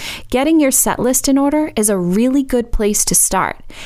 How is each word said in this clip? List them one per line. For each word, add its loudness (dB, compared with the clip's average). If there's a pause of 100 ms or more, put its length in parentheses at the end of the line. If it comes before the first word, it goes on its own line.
(300)
Getting 2
your 4
set 0
list 0
in 4
order 0
is 0
a 2
really 2
good -2
place 0
to 0
start. -2 (240)